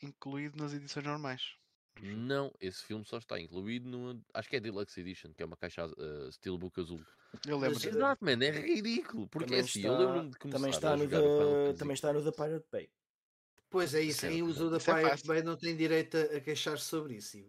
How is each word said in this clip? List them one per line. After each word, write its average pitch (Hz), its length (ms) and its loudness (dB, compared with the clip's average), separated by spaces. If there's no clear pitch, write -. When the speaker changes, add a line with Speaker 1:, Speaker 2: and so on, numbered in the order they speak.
Speaker 1:
incluído 143 560 -8
nas 147 160 -6
edições 143 320 -8
normais 147 500 -6
do 110 100 -14
jogo. 107 200 -6
Speaker 2:
Não, 139 340 0
esse 95 240 -8
filme 107 220 -8
só - 120 -8
está 110 220 -8
incluído 98 480 -6
no, 123 360 -10
acho 110 160 -6
que - 60 0
é 131 40 0
Deluxe 104 400 -6
Edition, 87 340 -10
que 85 100 -8
é - 20 -4
uma 82 120 -10
caixa, 87 260 -6
eh, 73 340 -8
Steelbook 92 480 -6
azul. 82 260 -6
Speaker 1:
Eu 147 120 0
lembro 135 160 2
Speaker 3:
Mas, 110 60 -2
Speaker 1:
de - 80 -4
Speaker 3:
eh, - 20 -2
Speaker 2:
Exato, 269 340 2
man, 127 180 4
é 143 80 4
ridículo. 226 760 -2
Porque 160 180 -4
Speaker 4:
Também 127 140 2
Speaker 2:
é - 20 6
assim, - 180 -2
Speaker 4:
está, 98 80 0
Speaker 2:
eu 127 80 4
lembro-me 131 360 2
de - 60 -16
Speaker 4:
também 135 200 0
Speaker 2:
começar - 20 0
Speaker 4:
está 151 220 2
Speaker 2:
a 143 40 4
Speaker 4:
no 147 60 2
Speaker 2:
jogar 147 220 6
o 147 40 8
Final 147 280 6
Speaker 4:
da, 143 60 4
Speaker 2:
Fantasy 143 160 2
Speaker 4:
também 143 140 -2
está 143 200 2
no 147 100 2
da 151 80 2
Pirate 156 400 -4
Bay. 95 200 -6
Speaker 3:
Pois 175 240 2
é 156 80 4
isso, 151 200 0
Speaker 2:
Certo. 165 120 0
Speaker 3:
quem 165 100 2
usa 165 220 0
o 165 40 2
da 165 100 4
Speaker 1:
Isso 170 120 4
é 165 40 6
Speaker 3:
Pirate 160 140 6
Speaker 1:
fácil. 143 180 0
Speaker 3:
Bay 160 160 4
não 165 140 -2
tem 170 200 -2
direito 160 400 4
a, 151 200 2
a 139 40 -6
queixar-se 143 440 -2
sobre 151 300 -4
isso, 104 220 -12